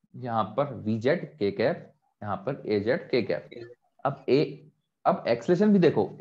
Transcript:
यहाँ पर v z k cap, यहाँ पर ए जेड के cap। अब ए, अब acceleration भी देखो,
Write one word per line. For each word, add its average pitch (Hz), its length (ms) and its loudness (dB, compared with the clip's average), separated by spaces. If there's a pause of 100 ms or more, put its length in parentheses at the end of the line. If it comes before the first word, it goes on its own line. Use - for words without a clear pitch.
(140)
यहाँ 120 300 -4 (140)
पर 139 180 -2
v 104 240 -4
z 143 260 0 (120)
k 101 140 0
cap, 135 400 -2 (300)
यहाँ 104 160 -6
पर - 300 -8
ए 104 120 0
जेड 117 300 -2
के 123 120 2
cap। 82 280 -4 (560)
अब 139 240 -4
ए, - 420 0 (340)
अब 180 220 2
acceleration 190 460 4
भी 196 60 6
देखो, 139 300 4 (120)